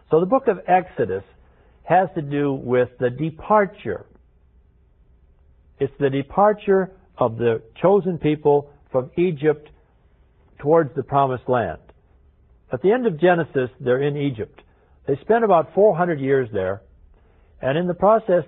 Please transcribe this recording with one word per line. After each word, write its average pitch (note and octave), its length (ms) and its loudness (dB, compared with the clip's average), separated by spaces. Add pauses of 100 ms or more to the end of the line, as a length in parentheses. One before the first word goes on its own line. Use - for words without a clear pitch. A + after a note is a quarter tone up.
(120)
So D#3 80 4
the F#3 60 0
book C4 240 0
of F#3 180 -2
Exodus C3 560 -2 (600)
has F#3 320 2
to E3+ 60 -6
do C#3+ 320 -2
with B2 360 0 (100)
the B2 100 0
departure. D#3+ 960 -4 (1700)
It's C#3 180 -4
the C#3 120 0
departure F#3+ 840 0 (260)
of A#2 200 -2
the A#2 240 0 (200)
chosen F#3 360 2
people D3 520 0 (220)
from B2+ 240 -4
Egypt D3+ 540 -2 (920)
towards D3+ 340 2
the C#3 100 -6
promised C3+ 440 -2
land. A2+ 320 -2 (920)
At B2 100 -6
the F#3 100 2
end A#3+ 160 0
of D#3 120 -4
Genesis, D#3+ 500 0 (100)
they're C3 220 0
in D3 160 -2
Egypt. C3+ 440 -6 (460)
They C#3 140 0
spent A3+ 240 0
about E3+ 280 2
four G3 220 4
hundred E3+ 240 -2
years C3+ 320 0
there, G2 300 -4 (800)
and C3+ 160 -2
in F3+ 100 -2
the F3 60 -4
process F#3+ 540 2